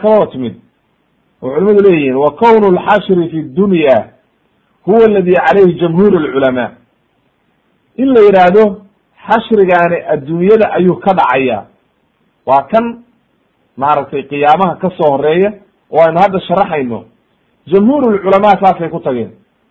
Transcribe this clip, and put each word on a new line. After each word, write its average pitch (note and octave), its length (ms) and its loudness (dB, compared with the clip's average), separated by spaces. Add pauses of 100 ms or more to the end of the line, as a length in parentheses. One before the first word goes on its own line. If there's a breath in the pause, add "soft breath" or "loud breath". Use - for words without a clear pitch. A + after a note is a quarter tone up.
kaloo G#3+ 240 2
timid B2+ 280 -10 (880)
oo B2+ 80 -8
culimadu G3 340 2
leeyihiin, D3 320 2
"وكون G#3 560 2
الحشر F#3 580 -2
في D#3+ 80 -8
الدنيا D3 600 0 (920)
هو G3+ 80 2 (100)
الذي F#3+ 320 0
عليه E3+ 420 2
جمهور F3 360 0
العلماء." C3 540 -2 (1300)
In C4 160 -2
la A3+ 60 4
yidhaahdo G3+ 600 4 (440)
xashrigaani F#3 720 0 (100)
adduunyada E3+ 640 0
ayuu F3 280 0
ka G3 140 -2
dhacayaa, B2+ 520 -4 (800)
waa C3 160 2
kan A#3 400 -4 (760)
maaragtay C#3 460 -4
qiyaamaha D3+ 580 -2
ka F#3 100 -4
soo E3 200 -2
horeeya D#3+ 420 0 (380)
oo D3 100 0
aynu E3 200 2
hadda F#3+ 200 0
sharaxayno. D#3+ 640 -4 (640)
Jumhuurul G#3+ 560 0
culamaa G3 400 2
saasay F3+ 260 0
ku E3 120 -10
tageen, A#2+ 300 -6 (400)